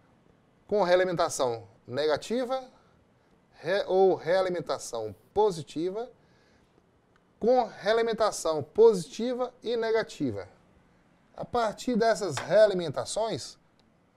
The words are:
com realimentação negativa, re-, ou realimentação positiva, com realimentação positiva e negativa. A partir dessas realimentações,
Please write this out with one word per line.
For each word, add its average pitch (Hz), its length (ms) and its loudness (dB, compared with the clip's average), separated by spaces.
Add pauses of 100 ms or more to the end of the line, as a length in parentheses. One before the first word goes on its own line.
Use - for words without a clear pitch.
(680)
com 202 160 0
realimentação 165 880 0 (180)
negativa, 214 760 -2 (880)
re-, 185 340 -4
ou 185 280 4
realimentação 143 1000 -4 (180)
positiva, 190 800 -2 (1300)
com 240 260 2
realimentação 208 1000 -2
positiva 226 1000 2
e 233 140 -4
negativa. 208 720 -2 (880)
A - 80 -10
partir 240 500 -4
dessas 202 420 0
realimentações, 180 1200 0 (600)